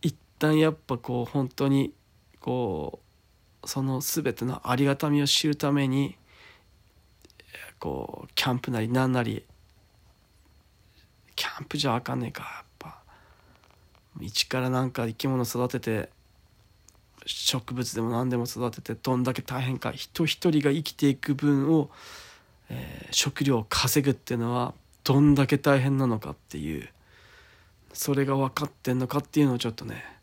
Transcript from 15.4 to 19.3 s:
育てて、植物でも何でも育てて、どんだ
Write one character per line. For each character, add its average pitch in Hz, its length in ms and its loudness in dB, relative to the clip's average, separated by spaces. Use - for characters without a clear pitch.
育 123 240 -2
て 123 120 -4
て、 110 300 -4
植 - 480 -4
物 123 180 -4
で 110 80 -4
も 113 100 -2
何 123 180 0
で 123 80 0
も 120 80 0
育 120 260 -4
て - 100 -14
て、 120 140 -8
ど 131 220 -2
ん 127 60 0
だ 127 120 2